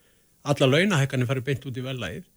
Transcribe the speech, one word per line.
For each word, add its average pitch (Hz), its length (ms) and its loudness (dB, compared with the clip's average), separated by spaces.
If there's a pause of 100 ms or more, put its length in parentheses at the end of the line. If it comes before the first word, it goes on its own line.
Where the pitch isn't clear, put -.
(460)
allar 143 240 4
launahækkanir 139 580 2
fari 131 140 -2
beint 139 240 -6
út 135 120 -10
í 127 60 -8
verðlagið. 127 400 -8 (140)